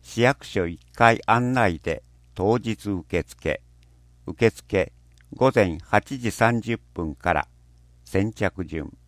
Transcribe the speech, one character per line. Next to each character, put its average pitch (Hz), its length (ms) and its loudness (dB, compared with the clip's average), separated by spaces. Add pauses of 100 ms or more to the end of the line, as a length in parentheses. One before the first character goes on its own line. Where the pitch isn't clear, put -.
市 - 200 -6
役 131 240 2
所 90 220 -4
一 87 120 -10 (140)
階 117 340 4
案 120 260 2
内 101 260 2
で - 240 -6 (300)
当 107 240 2
日 107 320 -6
受 87 320 -4
付。 - 400 -8 (640)
受 - 240 2
付、 - 420 -4 (420)
午 127 200 2
前 92 240 2
八 123 420 -2
時 117 120 -2
三 117 280 2
十 113 180 -4
分 80 380 -8
か 87 180 -2
ら 76 140 -2 (560)
先 104 300 -2
着 92 320 -4
順。 78 320 -10 (100)